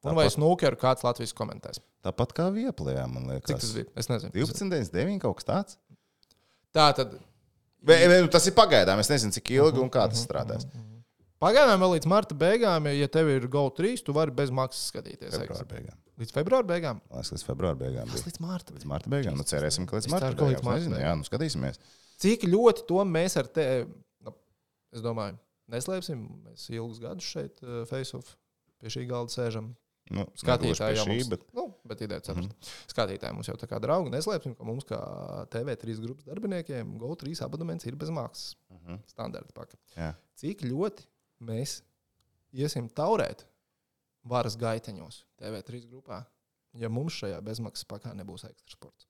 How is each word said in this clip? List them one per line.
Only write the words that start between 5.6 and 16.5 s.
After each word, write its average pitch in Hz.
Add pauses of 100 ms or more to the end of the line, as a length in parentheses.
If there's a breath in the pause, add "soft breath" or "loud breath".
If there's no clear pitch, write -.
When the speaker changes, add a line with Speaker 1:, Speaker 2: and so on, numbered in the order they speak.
Speaker 1:
Tā 151
tad - (680)
Speaker 2:
Vai, 156 (120)
vai, 180
nu, 170
tas 165
ir 196
pagaidām, 104
es -
nezinu, 113
cik -
ilgi 143
un 127
kā 120
tas 110
Speaker 1:
Mhm, 120
Speaker 2:
strādās. 113
Speaker 1:
mhm, -
mhm. 110 (420)
Pagaidām 220
vēl 185
līdz 151
marta 196
beigām, 175
ja, 143
ja 143
tev 160
ir 135
Go 143
trīs, 214
tu 147
vari 151
bez 127
maksas 131
skatīties -
Speaker 2:
Februāra -
Speaker 1:
ekstra. -
Speaker 2:
beigām. - (220)
Speaker 1:
Līdz 117
februāra 208